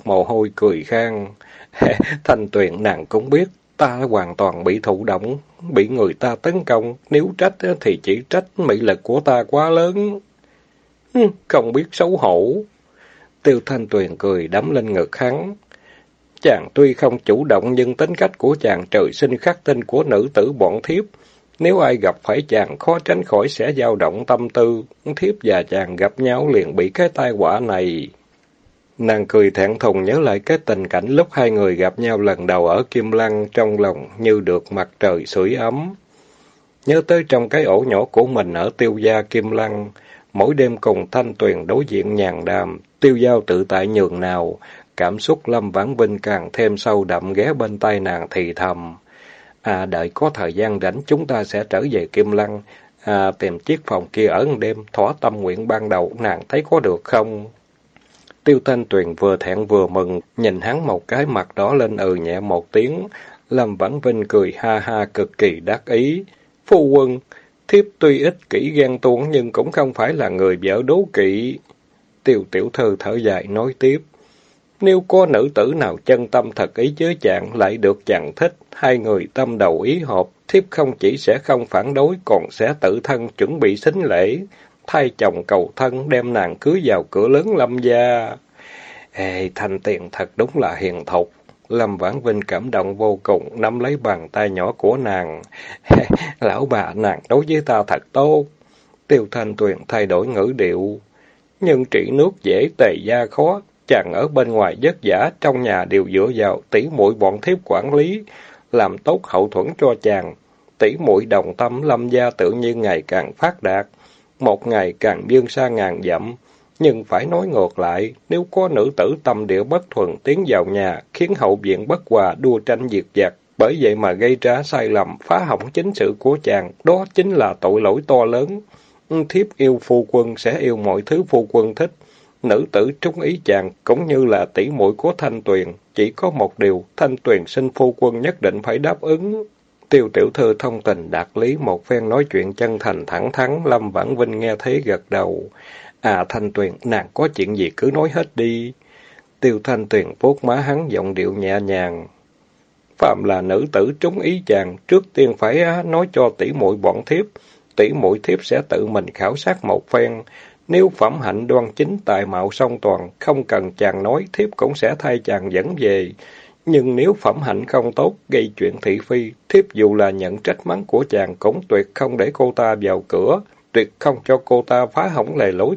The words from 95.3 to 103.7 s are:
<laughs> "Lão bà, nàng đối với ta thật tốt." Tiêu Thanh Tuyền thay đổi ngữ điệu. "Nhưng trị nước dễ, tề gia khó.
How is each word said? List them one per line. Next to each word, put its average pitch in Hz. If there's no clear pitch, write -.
<laughs> -
"Lão 110
bà, 101
nàng 98
đối 139
với 156
ta 123
thật -
tốt." 147
Tiêu 120
Thanh 110
Tuyền 104
thay 110
đổi 92
ngữ 117
điệu. 98
"Nhưng 143
trị 101
nước 147
dễ, 98
tề 104
gia 117
khó. 165